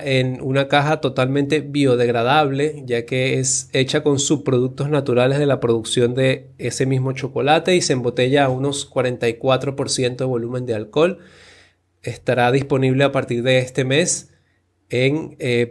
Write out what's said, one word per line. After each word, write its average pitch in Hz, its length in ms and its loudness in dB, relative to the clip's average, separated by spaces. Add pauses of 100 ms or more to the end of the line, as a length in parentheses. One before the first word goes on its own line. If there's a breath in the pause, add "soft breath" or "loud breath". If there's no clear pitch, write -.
en 131 380 0
una 135 260 -2
caja 147 320 2
totalmente 139 600 0
biodegradable, 139 1200 0
ya 117 200 -2
que 131 340 0
es - 320 -2
hecha 135 320 0
con 143 160 2
subproductos 131 720 0
naturales 135 500 2
de 147 60 2
la 135 160 2
producción 120 520 0
de 131 440 0
ese 123 280 -4
mismo 131 280 0
chocolate 143 600 0
y 180 80 4
se - 120 0
embotella 127 500 2
a 135 60 2
unos 131 340 -2
cuarenta 123 460 -2
y 113 60 -2
cuatro 131 420 0
por 135 120 -4
ciento 127 360 -2
de 131 40 -2
volumen 123 360 -4
de 113 100 -4
alcohol. 151 440 0 (840 loud breath)
Estará 120 500 0
disponible 131 540 2
a 139 80 -2
partir 123 300 -2
de 131 160 2
este 127 260 -2
mes 143 480 -2 (560)
en, 135 500 -2
eh, 120 320 0